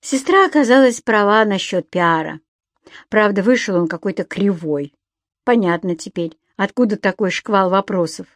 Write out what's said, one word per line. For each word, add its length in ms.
Сестра 460
оказалась 560
права 420
насчёт 440
пиара. 520
Правда, 320
вышел 340
он 100
какой-то 380
кривой. 680
Понятно 500
теперь, 440
откуда 400
такой 340
шквал 380
вопросов. 680